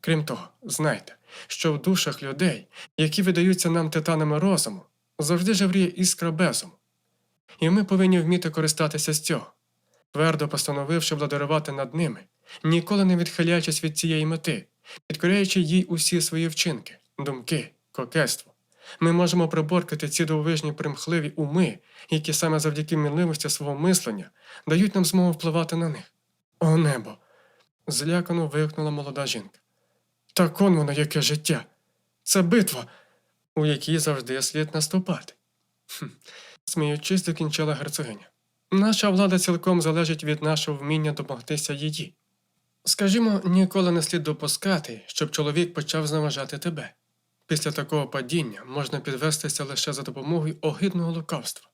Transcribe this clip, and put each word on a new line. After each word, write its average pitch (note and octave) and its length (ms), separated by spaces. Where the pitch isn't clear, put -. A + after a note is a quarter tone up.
Крім D#3+ 240
того, B2 240
знайте, C#3+ 540
що - 260
в D3 100
душах F3+ 400
людей, C#3 440
які D#3 260
видаються F3+ 480
нам E3 200
титанами D#3 480
розуму, D3+ 440
завжди F3 360
жевріє F#3+ 420
іскра F3+ 340
безуму. D#3+ 420
І D#3+ 100
ми G3+ 140
повинні F#3 360
вміти E3 300
користатися D3+ 640
з D3+ 80
цього, - 320
твердо D3+ 380
постановивши D3 680
владарювати D3 580
над C3+ 220
ними, D#3 260
ніколи E3+ 400
не F#3 120
відхиляючись E3+ 680
від D#3 140
цієї D#3 280
мети, D#3 400
підкоряючи F#3+ 540
їй F3 240
усі E3+ 360
свої E3 280
вчинки, D#3 500
думки, C3+ 520
кокетство. C3+ 600
Ми E3 120
можемо F3 360
приборкати D#3 600
ці E3 160
дивовижні D3+ 480
примхливі D3+ 640
уми, D3 420
які D#3 220
саме D#3 260
завдяки D3+ 380
мінливості D3+ 520
свого C#3+ 260
мислення C#3 560
дають F3+ 280
нам F#3+ 100
змогу F3+ 280
впливати E3 440
на E3 120
них. - 240
О D#3+ 180
небо! C3 420
Злякано E3 600
вигукнула D3+ 440
молода C#3 360
жінка. A2 320
Так E3+ 260
он F#3+ 160
воно, D3 160
яке D3 300
життя! D3+ 420
Це - 200
битва, F#3 440
у D3+ 100
якій D3+ 320
завжди C3+ 440
слід D3+ 320
наступати. E3 600
Хм. - 200
Сміючись, D3+ 600
докінчила D#3 500
герцогиня. C3+ 560
Наша G#3 400
влада F#3 280
цілком F3 440
залежить D#3+ 420
від D3+ 180
нашого D3+ 360
вміння D3+ 340
домогтися C#3+ 600
її. D3+ 420
Скажімо, G#3 600
ніколи F#3 480
не E3+ 100
слід D#3+ 200
допускати, D3+ 840
щоб - 240
чоловік D#3 440
почав D#3 320
зневажати D3 520
тебе. D#3 360
Після D3 260
такого D3 340
падіння C3 600
можна C3+ 340
підвестися D3 640
лише C#3 280
за C3+ 100
допомогою D3+ 580
огидного E3+ 520
лукавства. D#3 600